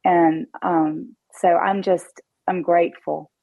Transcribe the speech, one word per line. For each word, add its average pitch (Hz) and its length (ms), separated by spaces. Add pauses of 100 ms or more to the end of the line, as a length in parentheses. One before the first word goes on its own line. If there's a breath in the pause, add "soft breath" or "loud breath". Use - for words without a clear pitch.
And, 165 420 (160)
um, 160 540 (240)
so 185 80
I'm 190 340
just, - 380 (280)
I'm 185 140
grateful 160 680 (120)